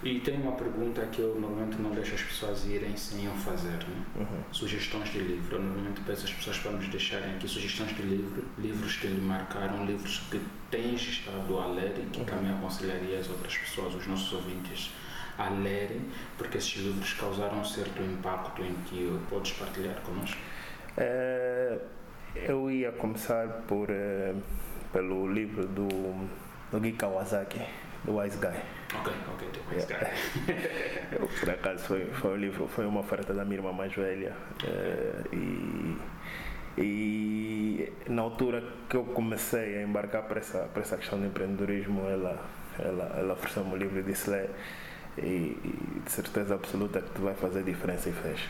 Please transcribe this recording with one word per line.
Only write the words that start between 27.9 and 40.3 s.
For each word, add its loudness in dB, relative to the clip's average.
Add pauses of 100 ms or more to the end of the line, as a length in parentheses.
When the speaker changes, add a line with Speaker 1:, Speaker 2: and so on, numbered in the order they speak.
Speaker 2:
do 4
Wise 2
Guy. 0 (360)
Speaker 1:
Ok, 0 (220)
ok, -6
do -6 (160)
Wise 2
Guy. 0 (600)
Speaker 2:
<laughs> -
Eu, 2
por 0
acaso, 0
foi, 2
foi 2
um 2
livro, 0
foi 0
uma 4
oferta 0
da 2
minha 2
irmã 0
mais -2
velha, 0 (300)
eh, 2 (180)
e, 0 (800)
e 2 (160)
na 4
altura 2 (260)
que 4
eu 4
comecei 2
a 0
embarcar 2
para 0